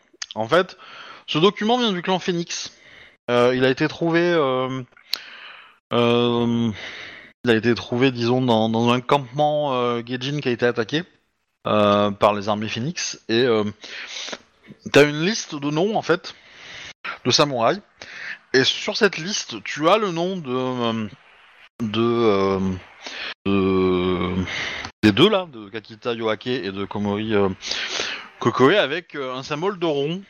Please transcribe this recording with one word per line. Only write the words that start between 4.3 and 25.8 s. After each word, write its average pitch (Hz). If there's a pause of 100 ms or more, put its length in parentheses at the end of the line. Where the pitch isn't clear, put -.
euh, 120 (720)
il 123
a 113
été 113
trouvé, 123
disons, 120
dans, 113
dans 117
un 123
campement, 143
euh, 120
Gaijin 127
qui 131
a -
été 120
attaqué, 120 (600)
euh, 104
par 104
les 101
armées 107
Phoenix. -
Et, 117
euh, 110 (1300)
t'as 143
une 151
liste 196
de 143
noms, 185
en 185
fait, - (880)
de 123
samouraïs. 143 (760)
Et 127
sur -
cette 196
liste, 139
tu 151
as 202
le 208
nom 175
de, 151
euh, 123 (760)
de, 110
euh, 104 (880)
de, 92 (720)
des 107
deux, 143
là, 185
de 107
Kakita 110